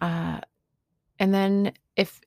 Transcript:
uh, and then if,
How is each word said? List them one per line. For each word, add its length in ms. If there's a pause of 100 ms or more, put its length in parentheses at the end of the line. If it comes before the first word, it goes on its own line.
uh, 400 (800)
and 140
then 400 (220)
if, 320